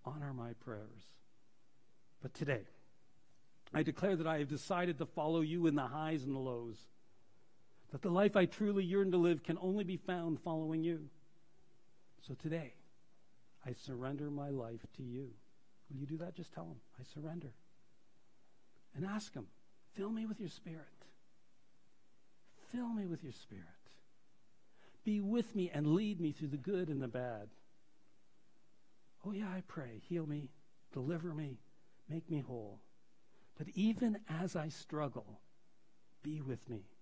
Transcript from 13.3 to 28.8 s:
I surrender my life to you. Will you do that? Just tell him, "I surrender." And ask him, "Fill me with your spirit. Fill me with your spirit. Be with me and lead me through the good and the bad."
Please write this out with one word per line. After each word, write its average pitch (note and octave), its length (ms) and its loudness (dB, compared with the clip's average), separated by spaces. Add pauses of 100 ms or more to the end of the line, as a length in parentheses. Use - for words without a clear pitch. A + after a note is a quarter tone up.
I C3 80 -2
surrender C#3 560 -2
my C#3+ 200 0
life A#2 360 0 (120)
to C3+ 60 -6
you. B2+ 260 -4 (600)
Will C#3 100 -4
you C#3+ 60 -2
do D#3 120 -2
that? E3+ 180 -4
Just - 160 -8
tell E3 140 -6
him, D#3 160 -8 (180)
"I B2+ 40 -8
surrender." D#3 500 -6 (1400)
And D3+ 100 0
ask G#3 280 -2
him, G#2+ 140 -4 (460)
"Fill G3+ 180 0
me A3 140 2
with A3 160 -2
your F3+ 80 0
spirit. - 560 -10 (1700)
Fill A#3+ 180 2
me G#3+ 160 4
with E3+ 180 0
your C3+ 80 -4
spirit. F#2+ 320 -10 (1400)
Be G#3+ 160 6
with A3+ 340 4
me F3+ 140 6
and D3+ 240 8
lead G#3 260 6
me D#3 140 4
through D3+ 160 0
the D3 80 0
good F3+ 320 4
and C#3 120 2
the B2+ 60 0
bad." A#2 420 -2 (1700)